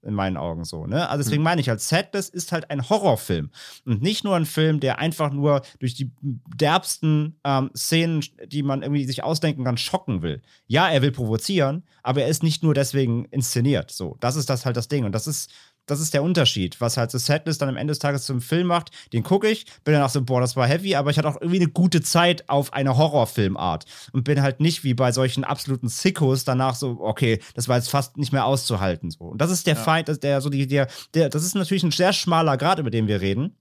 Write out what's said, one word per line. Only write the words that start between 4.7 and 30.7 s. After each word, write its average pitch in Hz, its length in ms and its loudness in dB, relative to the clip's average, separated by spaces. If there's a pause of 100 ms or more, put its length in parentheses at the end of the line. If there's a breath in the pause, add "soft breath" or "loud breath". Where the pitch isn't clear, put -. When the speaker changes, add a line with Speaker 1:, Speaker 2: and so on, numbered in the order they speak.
Speaker 1:
der 135 200 0
einfach 156 320 -2
nur 143 300 2 (180 loud breath)
durch 123 160 -4
die 135 160 -6 (440)
derbsten, 156 880 0
ähm, 139 320 0
Szenen, 165 480 0 (220)
die 143 180 -6
man 139 180 -2
irgendwie 143 240 -2
sich 127 180 -6
ausdenken 156 400 -2
kann, 123 140 0
schocken 117 440 -4
will. 78 200 -6 (260 soft breath)
Ja, 165 220 2
er 143 120 4
will 139 100 2
provozieren, 135 720 -2 (200 soft breath)
aber 131 200 0
er 131 60 0
ist 156 140 0
nicht 160 200 0
nur 156 100 4
deswegen 127 520 0
inszeniert, 123 640 0
so. - 280 -8
Das 127 160 0
ist 143 140 -4
das 127 160 -2
halt 120 120 -2
das 113 100 -6
Ding 139 180 -2
und 101 80 -2
das 110 140 -4
ist, - 240 -6 (360 loud breath)
das 143 120 -4
ist 156 140 -4
der 143 100 2
Unterschied, 139 560 0
was 117 160 0
halt 117 140 0
so - 80 -4
Sadness 151 400 0
dann 143 100 -2
am 131 80 -4
Ende 147 160 -4
des 147 80 -4
Tages 143 260 -2
zum 127 140 -4
Film 170 280 0
macht. 170 240 0 (220 loud breath)
Den 117 100 0
guck 196 220 2
ich, 214 200 0 (180 loud breath)
bin 151 120 4
danach 139 160 4
so, 139 120 0
"Boah, 123 160 2
das 123 160 0
war 123 120 4
heavy", 175 280 2
aber 139 140 0
ich 147 80 2
hatte 156 100 0
auch 139 140 -4
irgendwie 175 180 2
eine 170 100 4
gute 175 320 4
Zeit 175 480 2
auf 143 240 0
eine 135 240 0
Horrorfilmart 107 880 2 (280 loud breath)
und 131 100 -2
bin 139 200 2
halt 135 160 0
nicht 156 240 2
wie 131 100 0
bei 123 180 2
solchen 131 320 0
absoluten 135 460 -4
Sickos 135 560 0
danach 131 300 0
so, 123 260 -6
"Okay, 110 380 0 (160 loud breath)
das - 120 -4
war 123 100 4
jetzt 120 120 -2
fast - 280 -2
nicht 143 140 -2
mehr 135 140 2
auszuhalten", 98 640 0
so. 85 160 -14
Und 85 160 -6
das 165 80 0
ist 180 160 -2
der 156 100 4
Speaker 2:
Ja. 113 80 -6
Speaker 1:
Feind, 160 240 0
das, 151 120 -4
der, 143 200 0
so 139 100 -4
die, 139 180 0
der, 139 200 2 (280 loud breath)